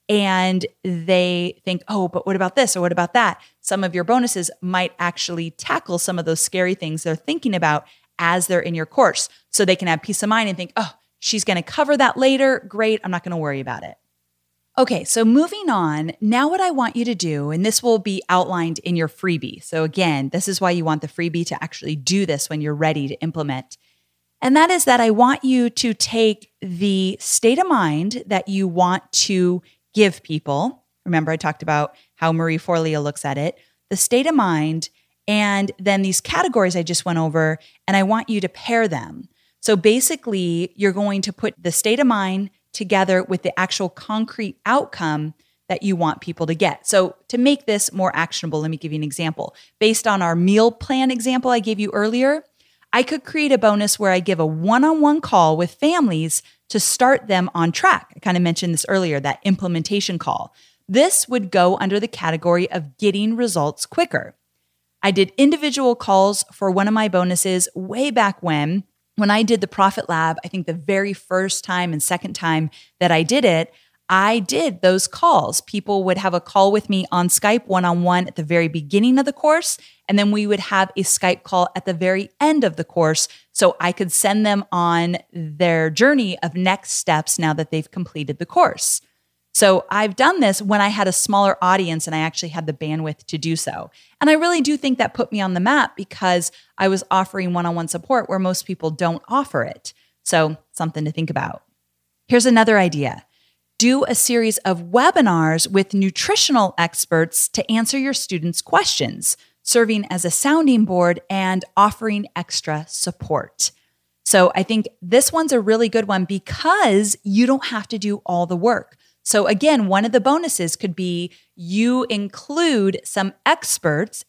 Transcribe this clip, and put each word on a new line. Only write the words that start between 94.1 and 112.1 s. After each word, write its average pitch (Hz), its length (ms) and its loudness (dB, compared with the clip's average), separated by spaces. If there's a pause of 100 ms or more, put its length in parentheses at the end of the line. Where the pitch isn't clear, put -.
And 302 100 4
I 311 40 6
really 330 280 2
do 285 160 0
think 262 200 -2
that 240 160 -2
put - 180 -4
me 214 100 -4
on 185 120 -2
the 180 60 -2
map 254 360 2
because 180 560 -2 (260)
I 196 100 2
was 190 240 0
offering 185 420 -2
one-on-one 170 340 -4
support 208 400 -2
where 190 120 -2
most 185 260 -2
people 165 240 -6
don't 170 380 -2
offer 240 360 -2
it. - 300 -12 (300)
So 160 340 0 (140)
something 156 340 -6
to 151 60 -4
think 160 180 -4
about. - 340 -6 (640)
Here's 240 200 4
another 226 320 6
idea. 151 460 0 (520)
Do 254 280 4
a 240 100 -2
series 226 440 2
of 175 260 -2
webinars 180 840 4
with 190 240 0
nutritional 202 840 2
experts 165 720 0
to - 220 -4
answer 226 280 0
your 269 140 -2
students' 170 480 -4
questions, - 760 -2 (240)
serving 220 480 0
as 180 160 -4
a 170 60 -4
sounding 277 540 4
board 175 340 2 (100)
and 190 360 -2 (100)
offering 208 500 0 (100)